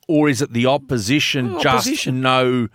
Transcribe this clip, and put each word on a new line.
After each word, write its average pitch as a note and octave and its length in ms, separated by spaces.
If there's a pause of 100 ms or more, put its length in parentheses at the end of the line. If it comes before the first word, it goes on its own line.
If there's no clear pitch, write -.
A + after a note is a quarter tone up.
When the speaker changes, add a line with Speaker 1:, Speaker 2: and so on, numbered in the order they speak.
Speaker 1:
or D3+ 200
is B2 140
it C#3 100
the A#2 140
opposition C3 880
Speaker 2:
Well, - 80
Speaker 1:
just B2+ 240
Speaker 2:
opposition. C#3 340
Speaker 1:
know B2+ 540